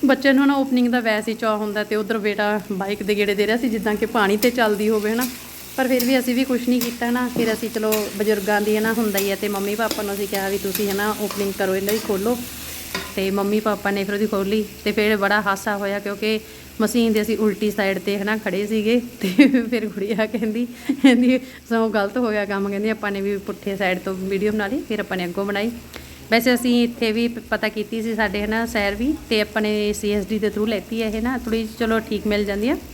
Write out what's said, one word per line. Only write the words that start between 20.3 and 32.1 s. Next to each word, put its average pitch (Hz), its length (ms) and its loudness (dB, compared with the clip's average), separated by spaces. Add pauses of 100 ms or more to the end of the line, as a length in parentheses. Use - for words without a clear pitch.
ਕਹਿੰਦੀ, 254 480 6
"ਸਗੋਂ 226 520 -2
ਗਲਤ 208 280 0
ਹੋ 240 120 0
ਗਿਆ 208 140 0
ਕੰਮ," 196 240 -2
ਕਹਿੰਦੀ, 202 200 -2
"ਆਪਾਂ 214 220 -2
ਨੇ 196 100 -4
ਵੀ 202 160 -2
ਪੁੱਠੇ 196 400 -6
ਸਾਈਡ 185 220 0
ਤੋਂ 190 160 -4
ਵੀਡੀਓ 190 380 -2
ਬਣਾ 214 140 -2
ਲਈ।" 254 220 -2
ਫਿਰ 214 120 -2
ਆਪਾਂ 190 160 -4
ਨੇ 180 80 -2
ਅੱਗੋਂ 175 200 -4
ਬਣਾਈ। 202 260 -2 (600)
ਵੈਸੇ 240 240 4
ਅਸੀਂ 240 300 4
ਇੱਥੇ 233 280 0
ਵੀ 233 160 2
ਪ-, 233 120 -6 (100)
ਪਤਾ 214 180 0
ਕੀਤੀ 214 340 -4
ਸੀ 226 120 -2
ਸਾਡੇ, 208 260 0
ਹੈ 208 60 -2
ਨਾ, 220 200 0
ਸ਼ਹਿਰ 202 280 0
ਵੀ, 247 200 0 (140)
ਤੇ 220 120 2
ਆਪਾਂ 214 220 0
ਨੇ 208 300 0
ਸੀ 208 180 -2
ਐਸ 208 160 0
ਡੀ 220 120 0
ਦੇ 208 80 0
through 208 220 0
ਲੈਤੀ 226 340 -2
ਹੈ 220 80 -2
ਇਹ 220 120 -4
ਨਾ, 254 160 -2
ਥੋੜ੍ਹੀ 226 240 -2
ਜਿਹੀ, 220 160 -8
ਚਲੋ, 226 200 2
ਠੀਕ 220 280 -2